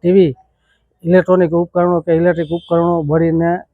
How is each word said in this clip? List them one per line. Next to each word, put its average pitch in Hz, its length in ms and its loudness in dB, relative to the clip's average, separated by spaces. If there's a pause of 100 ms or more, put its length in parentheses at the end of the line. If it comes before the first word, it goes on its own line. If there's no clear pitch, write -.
ટી 175 80 0
વી, 180 240 4 (680)
ઇલેક્ટ્રોનિક 180 480 2
ઉપકરણો 175 480 -2
કે 170 120 -6
ઇલેક્ટ્રિક 165 400 0
ઉપકરણો 170 500 -2
બળીને 165 580 0 (140)